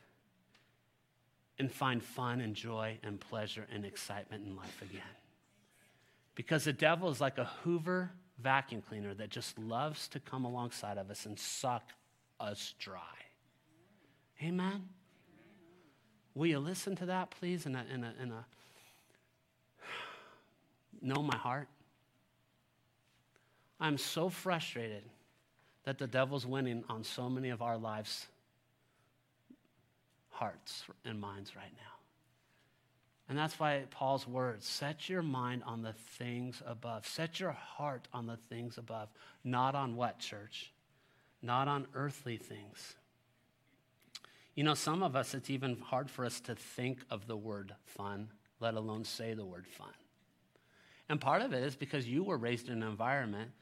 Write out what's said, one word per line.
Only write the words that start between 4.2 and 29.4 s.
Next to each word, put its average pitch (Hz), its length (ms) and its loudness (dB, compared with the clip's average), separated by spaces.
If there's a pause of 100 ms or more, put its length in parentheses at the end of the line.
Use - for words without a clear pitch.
in 95 120 -8
life 92 260 -12
again. 98 200 -10 (1300)
Because 151 300 4
the 151 80 4
devil 165 360 6
is 135 120 0
like 135 180 4
a 120 60 4 (180)
Hoover 175 480 2 (300)
vacuum 131 420 4
cleaner 101 320 -6
that 104 140 -6
just - 300 -6
loves 123 500 -2
to 143 120 -6
come 131 240 -4
alongside 120 540 -4
of 98 100 -4
us 101 160 -8
and 107 140 -8
suck - 540 -2 (480)
us 104 400 -4
dry. 92 200 -8 (1400)
Amen? 185 460 0 (1500)
Will 151 120 4
you 151 120 8
listen 185 380 0
to 180 100 -2
that, 185 240 0
please, 175 360 -2
in 131 100 0
a, 120 80 -2 (100)
in 120 80 -2
a, 117 180 -4
in 123 120 -4
a, 113 120 -8 (1400)
<sighs> - 1160 -14
know 135 220 2
my 135 140 6
heart? 127 320 0 (2000)
I'm 151 200 4
so 165 300 2
frustrated 120 760 0 (800)
that 135 140 0
the 135 100 0
devil's 131 380 4
winning 123 420 2
on 113 160 -2
so 123 240 -2
many 127 220 2
of 117 120 0
our 117 140 2
lives, 107 500 -4 (2000)